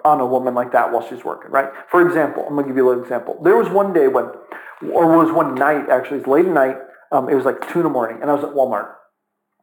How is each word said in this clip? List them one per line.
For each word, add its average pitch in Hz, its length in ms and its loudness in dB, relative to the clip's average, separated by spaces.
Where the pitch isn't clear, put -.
on 151 160 4
a 131 60 0
woman 127 300 -2
like 123 180 -4
that 117 180 2
while 117 160 -2
she's - 200 -14
working, - 240 -10
right? 139 180 0
For 175 100 4
example, 160 480 0
I'm 147 60 -6
gonna 143 120 -2
give 131 80 -6
you 127 120 4
a - 20 6
little 123 140 0
example. - 400 -8
There 180 120 6
was 214 140 2
one 196 240 0
day 147 160 4
when, 123 220 0
or 165 200 4
was 160 160 4
one 147 240 0
night 139 360 0
actually, 131 300 -2
it's - 60 -8
late 151 200 4
at 180 60 0
night, 135 260 2
um, 127 160 0
it 151 60 0
was, 131 100 0
like, - 260 -4
two 170 100 -2
in - 20 0
the 160 80 0
morning, 113 320 -4
and 143 80 -2
I 143 40 2
was 143 80 -2
at 143 100 -8
Walmart, 123 420 -2